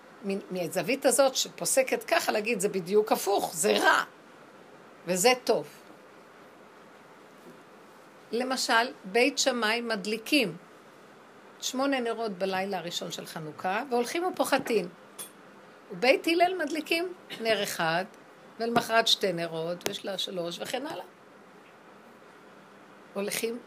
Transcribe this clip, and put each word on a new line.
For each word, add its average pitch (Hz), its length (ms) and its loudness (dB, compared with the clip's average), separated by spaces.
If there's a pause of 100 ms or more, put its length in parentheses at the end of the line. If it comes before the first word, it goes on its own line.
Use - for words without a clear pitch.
(260)
מ-, 196 140 -2 (120)
מהזווית 185 540 -2
הזאת 269 300 4
שפוסקת - 680 0
ככה 330 280 2
להגיד, 220 280 0
"זה 196 100 0
בדיוק 190 420 2
הפוך, 370 420 2
זה 202 240 4
רע, 330 260 6 (1040)
וזה 185 260 6 (100)
טוב." 165 240 0 (2750)
למשל, 247 600 2 (120)
בית 247 320 4
שמאי 240 440 0
מדליקים 220 760 0 (1040)
שמונה 262 380 0
נרות 226 320 -4
בלילה 190 460 -2
הראשון 170 340 -8
של - 140 -10
חנוכה, 180 640 -4
והולכים 240 360 0
ופוחתים. 262 640 0 (1000)
ובית 240 360 2
הלל 349 300 4
מדליקים 330 560 -2 (280)
נר 220 220 2
אחד, 175 420 -2 (540)
ולמחרת 226 480 2
שתי 196 260 2
נרות, 170 560 -6
ושלה-, 202 280 -8
שלוש, 175 440 -6
וכן 262 260 -6
הלאה. - 180 -12 (2000)
הולכים 214 540 -4